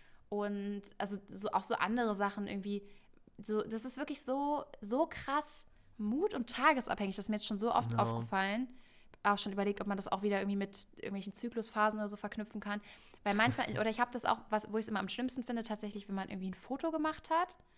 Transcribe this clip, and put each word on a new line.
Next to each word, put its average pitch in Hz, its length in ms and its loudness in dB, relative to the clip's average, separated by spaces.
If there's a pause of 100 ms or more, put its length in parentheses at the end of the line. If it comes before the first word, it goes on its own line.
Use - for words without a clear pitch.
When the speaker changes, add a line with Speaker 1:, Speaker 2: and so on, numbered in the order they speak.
(300)
Speaker 1:
Und 202 520 -2 (160)
also 196 280 -2
so, 196 240 -4
auch 196 140 2
so 233 100 0
andere 220 400 4
Sachen 202 320 0
irgendwie, 202 360 -2 (600)
so, 214 200 0
das 220 220 -4
ist 262 140 -6
wirklich 294 240 -2
so, 277 420 0 (160)
so 247 260 2
krass - 600 -2 (320)
mut- 262 360 2
und 233 140 0
tagesabhängig. 247 680 4
Das 202 100 -4
ist - 20 -4
mir 214 80 2
jetzt 208 100 0
schon 208 120 0
so 220 160 2
oft - 180 4
Speaker 2:
Ja. 113 60 2
Speaker 1:
aufgefallen. 190 680 2 (540)
Auch 202 160 4
schon 196 140 -2
überlegt, 202 280 2
ob - 80 -4
man 202 80 0
das 190 100 -2
auch 190 160 0
wieder 202 160 4
irgendwie 196 180 0
mit 196 300 -4 (100)
irgendwelchen 196 360 -6
Zyklusphasen 220 680 2
oder 214 100 -2
so 202 80 -8
verknüpfen 208 440 -6
kann. 208 200 -4 (440)
Weil 202 100 4
manchmal, 233 320 4
Speaker 2:
<laughs> - 140 0
Speaker 1:
oder 220 100 2
ich 220 80 -2
hab 240 140 2
das 247 120 -2
auch, - 140 4 (120)
was, 214 220 0
wo 214 60 2
ich's 214 100 0
immer 214 120 0
am 196 80 -2
schlimmsten 254 340 -2
finde, 233 220 -2
tatsächlich, 208 440 -6
wenn 196 60 -4
man 196 140 -2
irgendwie 190 220 -4
ein 180 40 -6
Foto 311 380 -4
gemacht 311 380 -2
hat. 339 260 2 (220)